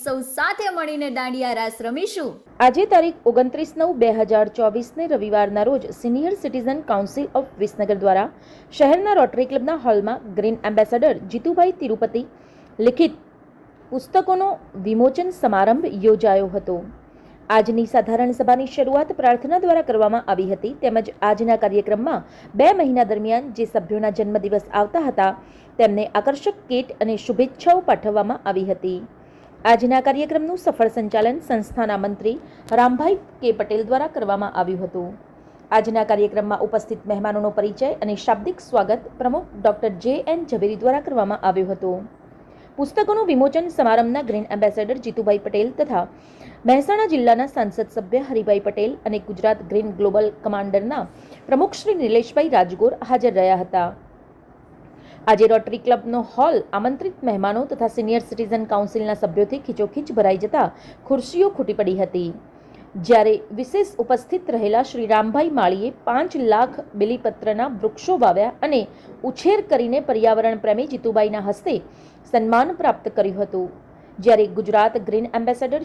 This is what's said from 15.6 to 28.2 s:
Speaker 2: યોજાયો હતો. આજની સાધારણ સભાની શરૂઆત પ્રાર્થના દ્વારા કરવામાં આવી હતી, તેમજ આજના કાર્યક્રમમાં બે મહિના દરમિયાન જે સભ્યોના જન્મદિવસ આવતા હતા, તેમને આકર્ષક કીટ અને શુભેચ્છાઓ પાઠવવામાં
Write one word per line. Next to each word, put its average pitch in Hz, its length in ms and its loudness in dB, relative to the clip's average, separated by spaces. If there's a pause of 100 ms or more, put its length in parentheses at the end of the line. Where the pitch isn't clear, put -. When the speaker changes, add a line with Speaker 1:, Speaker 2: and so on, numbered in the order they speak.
Speaker 2:
યોજાયો 196 520 4
હતો. 185 200 -4 (760)
આજની 226 400 2
સાધારણ 233 420 0
સભાની 254 380 2
શરૂઆત 277 420 0
પ્રાર્થના 262 460 2
દ્વારા 339 260 2
કરવામાં 220 440 2
આવી 185 200 0
હતી, 208 200 -6 (100)
તેમજ 220 260 0 (200)
આજના 220 340 2
કાર્યક્રમમાં 208 600 0 (360)
બે 302 180 8
મહિના 254 320 2
દરમિયાન 226 480 -2
જે 226 160 -2
સભ્યોના 214 460 -2
જન્મદિવસ 202 500 -2 (100)
આવતા 208 280 0
હતા, 190 260 2 (460)
તેમને 208 260 2 (140)
આકર્ષક 277 380 -2 (120)
કીટ 254 200 -2 (140)
અને 220 100 0 (120)
શુભેચ્છાઓ 262 640 2
પાઠવવામાં 214 640 -2